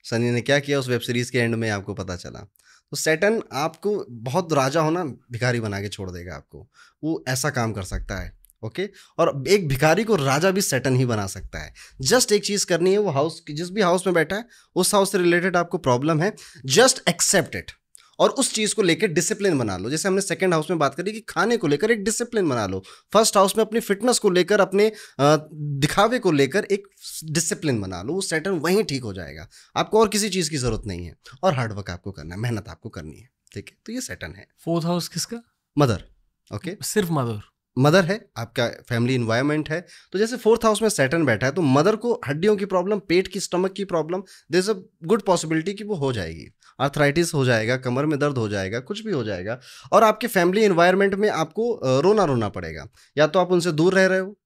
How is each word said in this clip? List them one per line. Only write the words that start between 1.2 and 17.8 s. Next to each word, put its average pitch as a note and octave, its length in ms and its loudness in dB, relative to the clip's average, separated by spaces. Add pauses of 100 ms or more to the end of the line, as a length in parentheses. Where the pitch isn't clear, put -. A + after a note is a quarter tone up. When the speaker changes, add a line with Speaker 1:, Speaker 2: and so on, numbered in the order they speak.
Speaker 1:
के B2+ 80 -2
एंड A#2 160 0
में A2+ 160 -2
आपको G2+ 240 -6
पता F#2 220 -8
चला। - 220 -14 (520)
तो D3 60 -10
सैटर्न F#3+ 460 0 (100)
आपको D#3+ 580 -4
बहुत C3+ 420 -4
राजा C#3 280 2
होना E3 240 0
भिखारी A#2+ 560 -4
बना G2+ 220 -6
के G#2 60 -8
छोड़ F#2+ 220 -10
देगा F2 260 -12
आपको, - 320 -20 (360)
वो D#3 240 -4
ऐसा C3 220 -2
काम A2+ 220 -2
कर G2+ 100 -6
सकता - 340 -8
है। F2+ 220 -12 (260)
ओके, F3+ 260 -8 (280)
और C#3 300 0
एक F#3+ 200 4
भिखारी D#3 360 4
को G#3 120 2
राजा D3 340 2
भी F#3+ 100 0
सैटर्न C3 360 0
ही B2+ 100 2
बना G#2+ 200 -2
सकता - 320 -12
है। D2+ 160 -12 (280)
Just A#3+ 300 2
एक G3+ 120 2
चीज़ G3 220 -2
करनी F3+ 260 4
है, G#3 60 4
वो G3+ 120 0
हाउस, D3 400 -2
जिस E3+ 200 -8
भी G#3 100 -4
हाउस F#3 260 2
में F#3 80 2
बैठा F3 220 2
है A#3 80 -8 (300)
उस F#3 200 2
हाउस G3 180 4
से G3+ 60 0
रिलेटेड F3 380 2
आपको F3 220 -2
प्रॉब्लम D3 440 2
है, G3 140 -2 (300)
just G3+ 380 4
accept F3 460 0
it - 200 -10 (480)